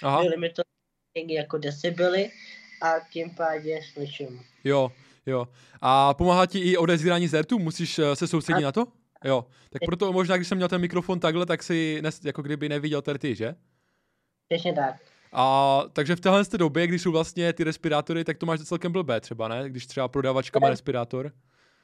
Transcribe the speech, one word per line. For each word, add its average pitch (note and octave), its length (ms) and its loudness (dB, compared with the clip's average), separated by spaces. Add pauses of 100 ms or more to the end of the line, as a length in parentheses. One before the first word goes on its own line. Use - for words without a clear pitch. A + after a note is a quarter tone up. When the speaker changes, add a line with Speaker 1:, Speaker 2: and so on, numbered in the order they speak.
Speaker 1:
Aha. D3 200 2
Speaker 2:
byly E3 140 2
mi E3+ 140 -4
to - 120 -4 (540)
někdy D#3+ 180 -6
jako D3+ 240 -4
decibely F3 720 0 (520)
a E3 100 2 (200)
tím E3 220 -8
pádem D#3 480 -4 (100)
slyším. C#3 480 -10 (240)
Speaker 1:
Jo, C3+ 280 2 (340)
jo. B2+ 220 -2 (320)
A C3+ 340 6
pomáhá F3+ 320 4
ti G3 120 -2
i F3+ 180 2
odezírání E3+ 520 2
zertu? D#3+ 300 0
Musíš, E3 400 -4
eh, C#3+ 180 4
se F3 100 -2
soustředit E3 320 0
Speaker 2:
A- D3 80 2
Speaker 1:
na C3+ 60 0
to? A#3 140 0 (380)
Jo. C3 220 2 (240)
Tak - 120 -12
Speaker 2:
Je- E3+ 40 -4
Speaker 1:
proto F3 260 0
možná, F#3 240 2
když F3+ 120 -2
jsem G3 100 -2
měl F3+ 100 2
ten F3+ 120 0
mikrofon F3 400 -2
takhle, F3 260 0
tak E3 160 -2
si D#3+ 400 -2
nes-, D#3 240 -6
jako C#3+ 160 -6
kdyby D3 260 -6
neviděl D3 340 -4
terty, C#3 320 -4
že? A2 200 -6 (920)
Speaker 2:
Přesně E3+ 240 -2
tak. C3+ 240 -2 (360)
Speaker 1:
A C3+ 500 4 (100)
takže D#3 240 0
v - 40 -6
téhle G3 240 4
té G#3+ 140 -4
době, E3 280 2
když E3+ 160 0
jsou F3+ 100 0
vlastně E3 400 0
ty E3 120 -2
respirátory, D#3+ 600 -2
tak D#3 140 -4
to E3+ 80 -6
máš D#3+ 140 0
celkem E3+ 320 -4
blbé C#3 280 -2
třeba, A2+ 280 -6
ne? C3 220 -6
Když B2+ 160 -12
třeba C3 220 -4
prodavačka C3 500 0
má C3+ 80 4
Speaker 2:
To - 20 6
je- - 20 2
Speaker 1:
respirátor. B2+ 640 -4 (520)